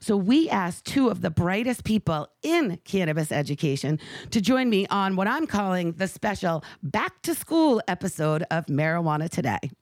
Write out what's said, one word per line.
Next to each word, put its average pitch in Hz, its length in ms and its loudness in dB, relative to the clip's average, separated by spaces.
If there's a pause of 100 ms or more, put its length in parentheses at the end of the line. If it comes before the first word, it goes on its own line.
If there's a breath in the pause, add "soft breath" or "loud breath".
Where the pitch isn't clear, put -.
So 202 160 0
we 254 320 4
asked 180 340 -2
two 269 240 2
of 190 140 0
the 180 80 0
brightest 202 560 0
people 165 420 0 (160)
in 302 400 0
cannabis 160 480 0
education 143 680 0 (340 loud breath)
to 226 100 2
join 254 280 2
me 196 180 2
on 190 280 0
what 196 140 2
I'm 302 180 0
calling 185 460 0
the 180 160 -4
special 185 560 -2 (180 loud breath)
back 220 380 -4
to 330 120 -2
school 294 540 2
episode 160 640 0
of 160 140 -2
Marijuana 156 640 0
Today. - 420 -2 (100)